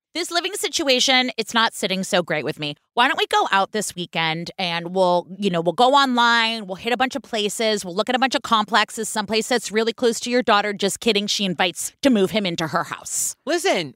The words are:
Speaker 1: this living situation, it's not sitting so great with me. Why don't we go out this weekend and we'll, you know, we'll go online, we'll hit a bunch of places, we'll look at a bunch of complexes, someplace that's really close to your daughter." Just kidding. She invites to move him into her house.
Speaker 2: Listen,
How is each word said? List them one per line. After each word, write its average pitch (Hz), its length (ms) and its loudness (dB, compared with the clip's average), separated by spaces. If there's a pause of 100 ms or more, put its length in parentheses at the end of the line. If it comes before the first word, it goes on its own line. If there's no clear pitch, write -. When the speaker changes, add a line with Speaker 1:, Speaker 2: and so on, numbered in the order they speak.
(140)
Speaker 1:
this 320 160 -6
living 339 240 -2
situation, 254 800 0
it's - 180 -6
not 226 200 2
sitting 190 280 -4
so 185 200 2
great 151 220 -2
with 147 140 -6
me. 147 160 -6 (200)
Why 240 120 4
don't 311 120 0
we 403 100 0
go 415 240 2
out 196 200 2
this 214 220 -4
weekend 165 640 -4
and 170 360 -4
we'll, 180 320 4 (120)
you 202 120 0
know, 170 100 0
we'll 170 140 2
go 247 200 4
online, 233 720 2
we'll 185 100 -10
hit 233 160 -4
a 247 40 2
bunch 254 180 0
of 254 80 -6
places, 214 640 -2
we'll 175 100 -8
look 202 140 -2
at 254 80 0
a - 20 -2
bunch 247 160 0
of 285 80 -2
complexes, 214 680 0
someplace 220 400 -2
that's - 220 0
really 220 220 0
close 233 280 0
to 240 100 -6
your 247 120 2
daughter." 208 300 2
Just 202 280 -2
kidding. 208 280 0
She - 160 -2
invites 180 560 -2
to - 80 4
move 202 220 4
him 208 160 -2
into 170 220 -4
her 170 160 -2
house. - 600 -8
Speaker 2:
Listen, 294 520 -2